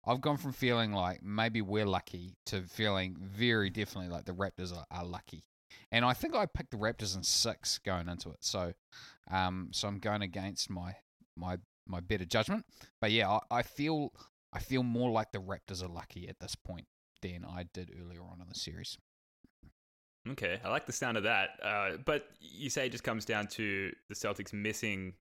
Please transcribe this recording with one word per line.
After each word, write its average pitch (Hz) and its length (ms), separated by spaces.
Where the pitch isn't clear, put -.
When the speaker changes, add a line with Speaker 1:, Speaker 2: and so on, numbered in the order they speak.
Speaker 1:
I've 127 160
gone 147 180
from 143 140
feeling 117 420
like 92 280
maybe 110 400
we're 104 240
lucky 90 480
to 95 160
feeling 95 580
very 101 480
definitely 95 400
like 87 160
the 98 60
Raptors 90 440
are, 80 140
are 87 160
lucky. 87 380
And 120 120
I 123 100
think 320 200
I 208 140
picked - 240
the 117 60
Raptors 104 380
in 92 60
six - 560
going 87 320
into 85 220
it. 69 80
So, 90 340
um, 92 420
so - 160
I'm 101 120
going 104 240
against 95 480
my, 90 240
my, 90 200
my 90 120
better 92 260
judgment. 120 400
But 107 120
yeah, 107 180
I, 107 100
I 120 100
feel, 147 500
I - 80
feel 131 220
more 120 300
like 110 220
the 104 60
Raptors 92 440
are 92 40
lucky 87 400
at 92 120
this - 160
point 85 320
than 90 240
I 87 260
did 90 200
earlier 87 180
on 87 200
in 87 80
the - 80
series. - 400
Speaker 2:
Okay, 104 380
I 95 40
like 139 180
the - 60
sound 117 240
of 98 60
that. 104 260
Uh, 98 400
but 147 240
you 92 320
say 131 160
it 117 40
just 117 120
comes 110 200
down 104 260
to 98 440
the 104 60
Celtics 104 360
missing 101 680